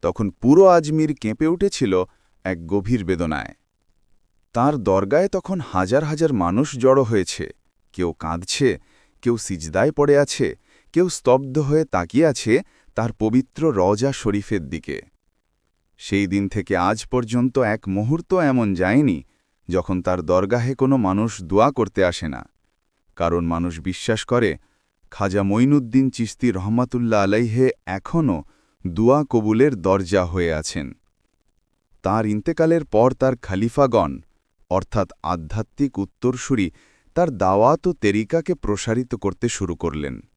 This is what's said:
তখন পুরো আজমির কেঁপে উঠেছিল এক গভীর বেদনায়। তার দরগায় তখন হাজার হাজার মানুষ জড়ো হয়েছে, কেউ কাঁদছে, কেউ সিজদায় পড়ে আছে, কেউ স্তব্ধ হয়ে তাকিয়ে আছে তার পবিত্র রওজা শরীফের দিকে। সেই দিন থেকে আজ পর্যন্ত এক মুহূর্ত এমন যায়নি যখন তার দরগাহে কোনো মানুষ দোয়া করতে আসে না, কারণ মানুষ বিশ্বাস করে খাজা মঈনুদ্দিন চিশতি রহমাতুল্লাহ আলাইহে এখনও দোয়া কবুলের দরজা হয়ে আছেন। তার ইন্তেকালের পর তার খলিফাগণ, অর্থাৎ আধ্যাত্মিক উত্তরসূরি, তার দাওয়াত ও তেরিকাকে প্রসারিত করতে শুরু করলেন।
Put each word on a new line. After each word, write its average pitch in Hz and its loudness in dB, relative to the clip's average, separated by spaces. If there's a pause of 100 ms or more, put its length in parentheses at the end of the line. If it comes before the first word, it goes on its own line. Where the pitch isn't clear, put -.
তখন 95 -2
পুরো 160 6
আজমির 156 4
কেঁপে 110 -2
উঠেছিল 160 0 (400)
এক 85 -6
গভীর 101 -2
বেদনায়। 82 -4 (960)
তার 139 0
দরগায় 101 2
তখন 190 -4
হাজার 110 -2
হাজার 151 0
মানুষ 113 -2
জড়ো 131 4
হয়েছে, 107 -2 (400)
কেউ 87 -2
কাঁদছে, 87 -2 (440)
কেউ 120 0
সিজদায় 92 -2
পড়ে 143 4
আছে, - -2 (360)
কেউ 175 2
স্তব্ধ 131 0
হয়ে 151 0
তাকিয়ে 110 0
আছে 135 0 (320)
তার 110 -2
পবিত্র 131 0
রওজা 104 2
শরীফের 101 -4
দিকে। 73 -10 (960)
সেই 101 0
দিন 98 -2
থেকে 98 -4
আজ 95 0
পর্যন্ত 123 -2
এক 110 0
মুহূর্ত 113 -2
এমন 131 2
যায়নি 92 2 (480)
যখন 90 -2
তার 90 -2
দরগাহে 98 0
কোনো 135 2
মানুষ 104 0
দোয়া 98 2
করতে 104 0
আসে 87 -2
না, 64 -12 (680)
কারণ 85 0
মানুষ 82 -4
বিশ্বাস 101 -6
করে 113 0 (540)
খাজা 98 -2
মঈনুদ্দিন 123 2
চিশতি 117 -2
রহমাতুল্লাহ 113 0
আলাইহে 117 2 (160)
এখনও 98 -2 (440)
দোয়া 113 2
কবুলের 113 2
দরজা 95 2
হয়ে 85 -2
আছেন। 78 -6 (1120)
তার 110 0
ইন্তেকালের 160 0
পর 120 4
তার 131 0
খলিফাগণ, 107 0 (520)
অর্থাৎ 95 -2 (140)
আধ্যাত্মিক 90 -4
উত্তরসূরি, 120 -2 (440)
তার 170 2
দাওয়াত 104 2
ও 180 0
তেরিকাকে 151 -2
প্রসারিত 113 -4
করতে 101 -4
শুরু 87 -4
করলেন। 73 -6 (160)